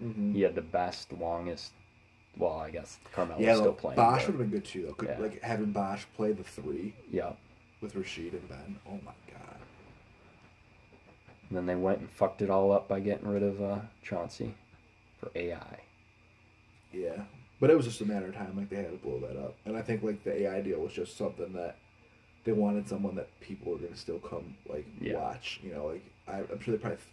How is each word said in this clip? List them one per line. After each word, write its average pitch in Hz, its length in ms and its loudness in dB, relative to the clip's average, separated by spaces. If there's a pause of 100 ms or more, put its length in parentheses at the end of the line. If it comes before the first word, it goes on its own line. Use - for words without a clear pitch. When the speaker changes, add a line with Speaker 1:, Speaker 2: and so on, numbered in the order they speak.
Speaker 1:
Mm-hmm. 107 320 0
Speaker 2:
He 98 80 4
had 90 140 6
the 87 60 2
best, 87 500 -2
longest, 85 600 -4 (640)
well, 85 200 4
I 78 140 -6
guess - 260 -8 (140)
Carmelo's 87 300 0
Speaker 1:
Yeah, 113 140 10
Speaker 2:
still 107 160 6
Speaker 1:
like, - 60 -6
Speaker 2:
playing, - 200 -2
Speaker 1:
Bosh 117 280 8
Speaker 2:
but 196 120 2
Speaker 1:
would've 110 140 2
been 104 80 0
good, - 80 -6
too, 92 180 -6
though. 73 80 -8
Could, - 160 -4
Speaker 2:
Yeah. - 100 -2
Speaker 1:
like, 107 220 -4
having 107 300 0
Bosh 101 340 0 (100)
play 107 160 2
the 98 120 -2
three 80 500 -6 (180)
Speaker 2:
Yeah. - 220 0 (480)
Speaker 1:
with 107 140 -8
Rasheed 87 380 -6
and 87 140 -8
Ben. 76 400 -10
Oh, 98 180 -8
my - 80 -14 (180)
God. - 260 -16 (1900)
Speaker 2:
And 92 80 -4
then 90 80 -2
they 90 100 2
went 95 240 2
and - 100 -10
fucked - 320 2
it 101 80 2
all 98 220 8
up - 160 6
by 98 120 2
getting 101 280 0
rid 101 160 4
of, 101 180 2
uh, 101 200 0 (200)
Chauncey 101 540 -4 (640)
for - 160 -8
A 85 180 -2
I. - 260 -12 (1120)
Speaker 1:
Yeah. 92 320 -4 (360)
But 135 100 10
it 165 60 12
was 135 100 6
just 110 160 -4
a 104 40 0
matter 98 220 0
of 95 80 -6
time, 98 220 -6
like, 101 120 -4
they 98 80 -2
had 87 140 -2
to 90 60 -8
blow 64 220 -2
that 65 180 -4
up. 69 180 -6 (100)
And 110 120 -2
I 113 40 -2
think, 110 220 0
like, 104 200 -2
the 101 240 2
A 95 100 0
I 101 40 0
deal 92 180 0
was - 140 -4
just - 220 -4
something - 380 -4
that 87 240 -6 (680)
they 113 80 2
wanted 104 380 4
someone 95 260 -2
that - 120 -4 (120)
people 87 320 -8
were 80 60 -2
gonna 82 180 -8
still 85 240 -6
come, - 380 -8 (100)
like, 76 180 -6 (140)
Speaker 2:
Yeah. - 180 -2
Speaker 1:
watch. - 460 -6
You 80 100 -8
know, 73 140 -4
like, 85 160 -6 (240)
I, 98 120 -4
I'm - 200 -4
sure 113 160 2
they 107 60 -2
probably - 180 -4 (140)